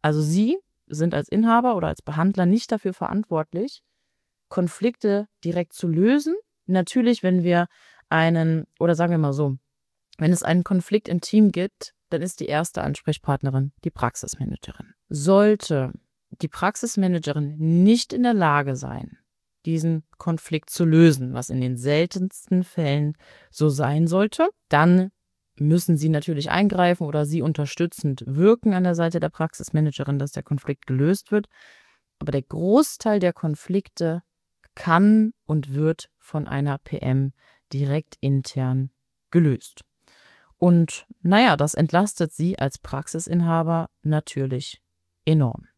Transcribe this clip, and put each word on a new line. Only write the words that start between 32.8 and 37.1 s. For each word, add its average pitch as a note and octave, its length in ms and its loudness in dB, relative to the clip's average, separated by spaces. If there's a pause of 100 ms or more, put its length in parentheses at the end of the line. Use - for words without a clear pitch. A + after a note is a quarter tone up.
der F3+ 100 2
Konflikte E3+ 920 -4 (500)
kann G#3+ 600 4 (120)
und D3 280 -4
wird D#3 440 -2
von - 300 -8
einer C#3 300 -4
P - 220 -10
M C3+ 340 0 (400)